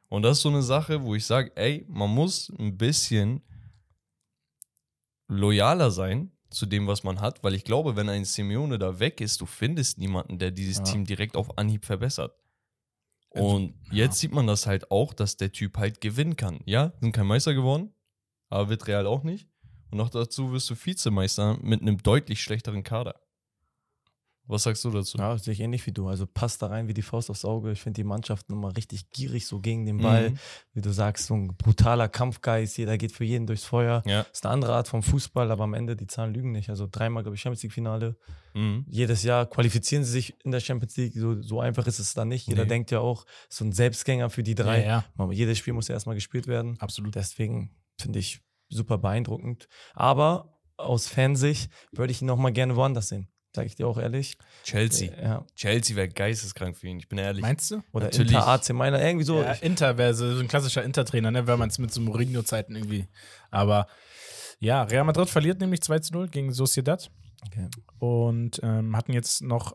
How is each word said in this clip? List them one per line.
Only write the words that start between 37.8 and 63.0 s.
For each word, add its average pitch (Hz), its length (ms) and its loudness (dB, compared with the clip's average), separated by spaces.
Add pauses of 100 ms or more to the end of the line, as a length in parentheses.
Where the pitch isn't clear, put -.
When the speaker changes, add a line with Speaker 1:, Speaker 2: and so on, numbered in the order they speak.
Speaker 1:
Mhm. 107 340 0
Speaker 3:
Jedes 113 340 2
Jahr 120 220 4
qualifizieren 120 580 2
sie 120 100 -2
sich 123 220 -2 (100)
in 143 60 -2
der 123 100 0
Champions 120 360 -4
League. 123 180 -2
So, 113 280 -2
so 110 180 -4
einfach 120 260 0
ist 110 120 -2
es 101 160 -4
da 113 100 -2
nicht. 123 240 -4
Jeder 110 160 2
Speaker 1:
Nee. 104 60 2
Speaker 3:
denkt 117 200 0
ja 113 100 2
auch, 117 260 -2 (240)
so - 160 -6
ein 104 60 0
Selbstgänger 120 580 2
für 123 120 -4
die 110 120 0
drei. 110 260 4
Speaker 2:
Ja, 104 80 2
ja. 110 160 2 (100)
Speaker 3:
Man, 92 160 0
jedes 110 280 2
Spiel 120 160 -4
muss 113 140 -4
ja 120 60 -4
erstmal 113 200 -6
gespielt 110 320 -6
werden. 117 340 -2
Speaker 2:
Absolut. 104 340 -6
Speaker 3:
Deswegen 107 600 -4 (240)
finde 104 180 -4
ich - 220 -6 (300)
super 110 260 0
beeindruckend. 110 720 -4 (260)
Aber 147 640 2 (200)
aus 123 280 0
Fansicht 139 640 2 (220)
würde 127 200 -2
ich 120 100 -6
ihn 131 40 -2
nochmal 127 260 2
gerne 127 240 2
woanders 127 320 2
sehen. 95 200 -6 (280)
Sag - 100 -2
ich - 80 -10
dir 120 140 -2
auch 110 100 -2
ehrlich. 120 380 -4 (260)
Speaker 1:
Chelsea. 104 480 0
Speaker 3:
Äh, - 140 -12
ja. 110 220 -2 (100)
Speaker 1:
Chelsea 107 400 0
wär 95 100 2
geisteskrank 98 680 -4
für - 100 -14
ihn, 90 120 -8
ich - 100 -16
bin 101 100 -4
ehrlich. 98 240 -2
Speaker 2:
Meinst 123 280 0
du? 208 120 -6 (100)
Speaker 3:
Oder 107 120 -2
Speaker 1:
Natürlich. 123 280 4
Speaker 3:
Inter, 123 140 8
A 127 140 6
C - 140 -2
Mailand, 135 280 2
irgendwie 160 220 2
so. 151 180 2
Speaker 2:
Ja, 135 120 0
Speaker 3:
Ich - 80 -6
Speaker 2:
Inter 156 360 2
wär 120 160 6
so, 120 200 0
so 127 60 2
ein 123 80 0
klassischer 135 360 0
Inter-Trainer, 120 480 2
ne, 123 140 2
wenn 120 120 4
man's 113 200 0
mit 120 140 -2
so 120 100 -4
Mourinho-Zeiten 113 720 -2
irgendwie, 104 320 -4 (420)